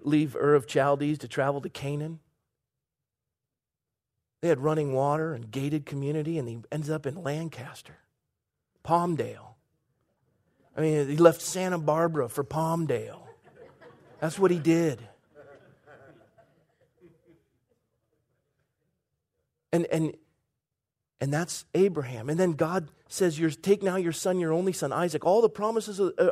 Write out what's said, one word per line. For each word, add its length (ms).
leave 320
Ur 180
of 140
Chaldees 500
to 100
travel 340
to 60
Canaan. 520
They 80
had 120
running 320
water 400
and 180
gated 360
community, 520
and 80
he 120
ends 180
up 160
in 160
Lancaster, 760
Palmdale. 680
I 60
mean, 260
he 80
left 240
Santa 380
Barbara 500
for 160
Palmdale. 840
That's 180
what 140
he 60
did. 420
And, 140
and, 280
and 120
that's 320
Abraham. 540
And 100
then 140
God 360
says, 300
"You're, 120
take 320
now 140
your 160
son, 260
your 140
only 220
son, 180
Isaac." 320
All 160
the 80
promises 500
are, 140